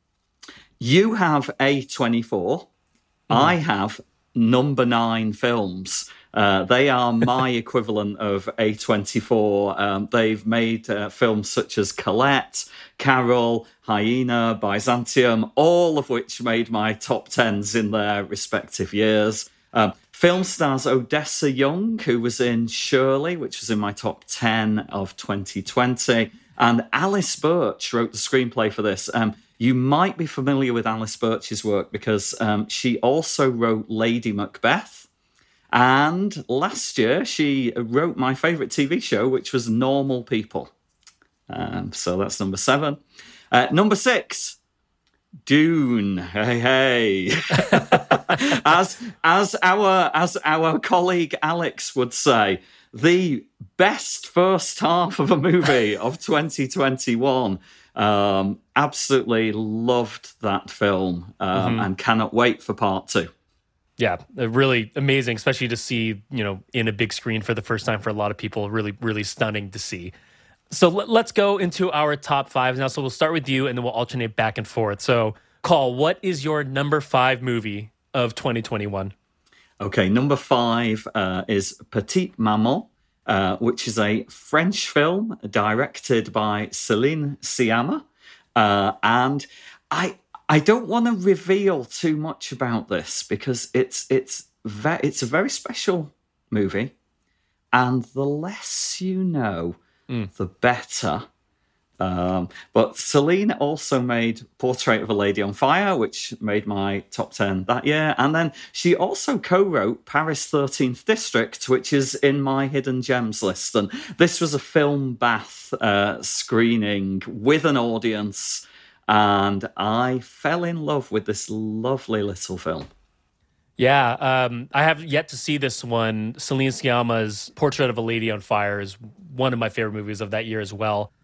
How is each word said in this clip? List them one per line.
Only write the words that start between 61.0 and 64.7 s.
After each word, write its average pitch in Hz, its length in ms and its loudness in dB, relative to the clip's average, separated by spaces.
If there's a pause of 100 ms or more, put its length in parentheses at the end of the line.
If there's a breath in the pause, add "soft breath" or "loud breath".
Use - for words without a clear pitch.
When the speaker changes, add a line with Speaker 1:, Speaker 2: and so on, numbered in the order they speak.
Speaker 1:
um, 95 80 -4 (280)
Speaker 2:
Mm-hmm. 110 40 0
Speaker 1:
and 95 180 -2
cannot 110 360 0
wait 120 300 2
for 110 100 -4
part 95 340 -2
two. 85 220 -2 (680)
Speaker 2:
Yeah, 90 200 0 (200)
uh, 120 120 -2
really 123 460 2